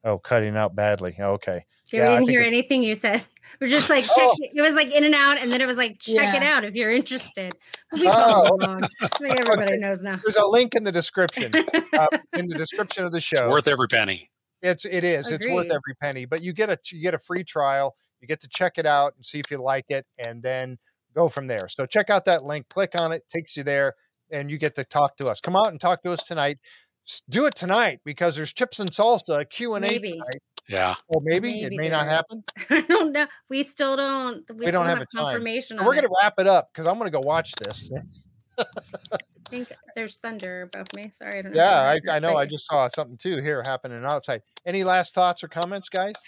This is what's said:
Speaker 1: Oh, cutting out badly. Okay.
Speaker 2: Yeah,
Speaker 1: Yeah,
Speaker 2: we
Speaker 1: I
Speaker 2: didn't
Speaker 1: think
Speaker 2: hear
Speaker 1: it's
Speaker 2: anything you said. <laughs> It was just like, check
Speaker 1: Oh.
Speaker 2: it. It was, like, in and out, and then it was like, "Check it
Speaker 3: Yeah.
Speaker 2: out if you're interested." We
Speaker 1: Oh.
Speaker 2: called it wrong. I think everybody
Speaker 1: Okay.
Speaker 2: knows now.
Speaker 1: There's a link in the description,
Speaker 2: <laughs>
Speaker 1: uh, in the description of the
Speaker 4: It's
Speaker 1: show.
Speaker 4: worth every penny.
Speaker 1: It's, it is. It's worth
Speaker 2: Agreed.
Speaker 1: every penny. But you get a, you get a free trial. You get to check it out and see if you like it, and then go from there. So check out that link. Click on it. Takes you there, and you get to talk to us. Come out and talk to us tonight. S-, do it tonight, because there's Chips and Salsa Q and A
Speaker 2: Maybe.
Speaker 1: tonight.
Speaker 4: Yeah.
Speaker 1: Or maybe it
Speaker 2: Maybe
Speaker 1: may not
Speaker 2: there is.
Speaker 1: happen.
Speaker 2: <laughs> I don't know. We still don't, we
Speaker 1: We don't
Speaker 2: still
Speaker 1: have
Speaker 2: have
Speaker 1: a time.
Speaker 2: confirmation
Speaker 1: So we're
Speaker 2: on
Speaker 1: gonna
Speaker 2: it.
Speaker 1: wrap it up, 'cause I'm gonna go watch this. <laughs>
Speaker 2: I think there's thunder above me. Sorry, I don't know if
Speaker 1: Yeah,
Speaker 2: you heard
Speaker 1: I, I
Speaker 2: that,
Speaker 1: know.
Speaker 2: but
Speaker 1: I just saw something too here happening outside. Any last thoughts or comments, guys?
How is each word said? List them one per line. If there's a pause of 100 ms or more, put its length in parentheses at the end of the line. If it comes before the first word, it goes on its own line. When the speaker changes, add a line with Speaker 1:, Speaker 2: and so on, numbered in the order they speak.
Speaker 1:
Oh,
cutting
out
badly.
Okay. (220)
Speaker 2:
Yeah,
Speaker 1:
Yeah,
Speaker 2:
we
Speaker 1:
I
Speaker 2:
didn't
Speaker 1:
think
Speaker 2:
hear
Speaker 1:
it's
Speaker 2:
anything
you
said.
<laughs> (240)
It
was
just
like,
check
Speaker 1:
Oh.
Speaker 2:
it.
It
was,
like,
in
and
out,
and
then
it
was
like,
"Check
it
Speaker 3:
Yeah.
Speaker 2:
out
if
you're
interested." (360)
We
Speaker 1:
Oh.
Speaker 2:
called
it
wrong. (200)
I (100)
think
everybody
Speaker 1:
Okay.
Speaker 2:
knows
now.
Speaker 1:
There's
a
link
in
the
description,
Speaker 2:
<laughs>
Speaker 1:
uh, (260)
in
the
description
of
the
Speaker 4:
It's
Speaker 1:
show.
Speaker 4:
worth
every
penny. (300)
Speaker 1:
It's,
it
is.
It's
worth
Speaker 2:
Agreed.
Speaker 1:
every
penny.
But
you
get
a, (140)
you
get
a
free
trial. (240)
You
get
to
check
it
out
and
see
if
you
like
it, (140)
and
then (360)
go
from
there.
So
check
out
that
link.
Click
on
it.
Takes
you
there, (360)
and
you
get
to
talk
to
us.
Come
out
and
talk
to
us
tonight. (500)
S-,
do
it
tonight,
because
there's
Chips
and
Salsa
Q
and
A
Speaker 2:
Maybe.
Speaker 1:
tonight. (260)
Speaker 4:
Yeah. (120)
Speaker 1:
Or
maybe
it
Speaker 2:
Maybe
Speaker 1:
may
not
Speaker 2:
there
is.
Speaker 1:
happen. (120)
Speaker 2:
<laughs>
I
don't
know. (200)
We
still
don't,
we
Speaker 1:
We
don't
Speaker 2:
still
Speaker 1:
have
Speaker 2:
have
Speaker 1:
a
time.
Speaker 2:
confirmation
Speaker 1:
So
we're
Speaker 2:
on
Speaker 1:
gonna
Speaker 2:
it.
Speaker 1:
wrap
it
up,
'cause
I'm
gonna
go
watch
this. (400)
<laughs>
Speaker 2:
I (300)
think (220)
there's
thunder
above
me.
Sorry,
I
don't
know
if
Speaker 1:
Yeah,
Speaker 2:
you
heard
Speaker 1:
I,
I
Speaker 2:
that,
Speaker 1:
know.
Speaker 2:
but
Speaker 1:
I
just
saw
something
too
here
happening
outside. (220)
Any
last
thoughts
or
comments,
guys? (140)